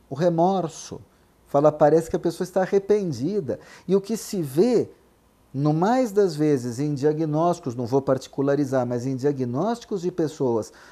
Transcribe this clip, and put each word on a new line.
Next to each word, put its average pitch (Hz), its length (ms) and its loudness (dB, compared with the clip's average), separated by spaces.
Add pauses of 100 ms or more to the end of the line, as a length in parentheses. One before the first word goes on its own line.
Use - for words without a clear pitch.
o 135 60 -10
remorso. 170 840 -2 (460)
Fala, 147 240 4
parece 151 380 4
que - 60 -6
a 170 40 0
pessoa 175 260 -4
está 190 160 -2
arrependida. 190 1000 -2 (260)
E 180 80 0
o 196 60 6
que 208 160 -6
se 196 260 -6
vê, 160 480 2 (640)
no 147 200 2
mais 220 380 2
das 196 220 2
vezes, 135 460 0
em 147 140 -2
diagnósticos, 151 840 0
não 123 100 -4
vou 135 160 2
particularizar, 135 840 0
mas 123 200 -4
em 135 120 -4
diagnósticos 147 840 -4
de 175 100 -4
pessoas 139 600 -2 (200)